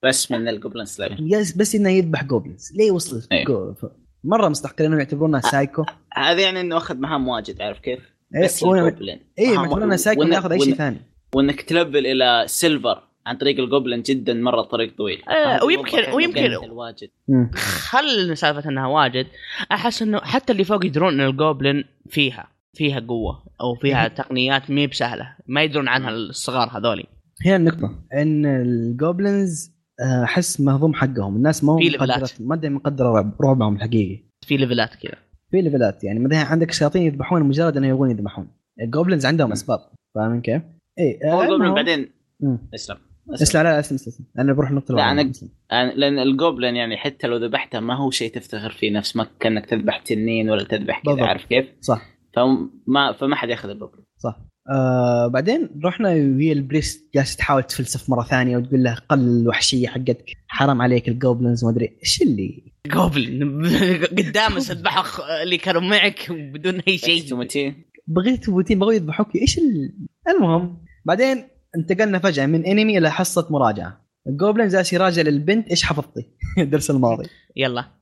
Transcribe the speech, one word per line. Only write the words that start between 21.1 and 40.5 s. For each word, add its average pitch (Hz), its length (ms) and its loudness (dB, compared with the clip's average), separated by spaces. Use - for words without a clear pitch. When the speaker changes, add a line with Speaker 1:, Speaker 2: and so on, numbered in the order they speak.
Speaker 3:
إن 135 160 4
الجوبلن 139 540 0
فيها، 131 380 -2
فيها 143 260 -2
قوة 113 440 -6
أو 120 140 -2
فيها 131 280 0
Speaker 2:
إيه. 113 100 -2
Speaker 3:
تقنيات 135 580 -2
مي 143 160 0
بسهلة، 123 480 -6
ما 139 160 0
يدرون 147 240 -2
عنها 127 220 0
Speaker 1:
مم. 110 60 -4
Speaker 3:
الصغار 117 640 -4
هذولي. 107 280 -2
Speaker 2:
هي 190 100 4
النقطة 165 440 0
إن 147 320 0
الجوبلنز، 147 1300 0
آه، 127 240 2
أحس - 380 0
مهضوم 139 320 2
حقهم، 104 420 -2
الناس 147 280 2
ما 151 100 4
هو 165 40 4
Speaker 3:
في 165 120 4
Speaker 2:
مقدرة، 135 160 -2
Speaker 3:
ليفلات. 127 360 -2
Speaker 2:
ما 131 140 -2
أدري 156 140 -2
مقدرة 139 400 -2
رعب-، 104 320 2
رعبهم 131 340 4
الحقيقي. 104 480 -2
Speaker 3:
في 143 100 0
ليفلات 120 380 0
كذا. - 200 -16
Speaker 2:
في 190 100 2
ليفلات، 135 420 2
يعني 101 160 -2
مثلًا 139 200 2
عندك 165 320 0
شياطين 156 300 2
يذبحون 160 420 0
مجرد 143 340 2
إنه 135 100 2
يبغون 131 240 2
يذبحون. 101 360 -6
الجوبلنز 147 440 0
عندهم 147 220 2
Speaker 1:
مم. 107 60 -2
Speaker 2:
أسباب، 107 260 -4
فاهمين 113 260 -2
كيف؟ 120 200 -2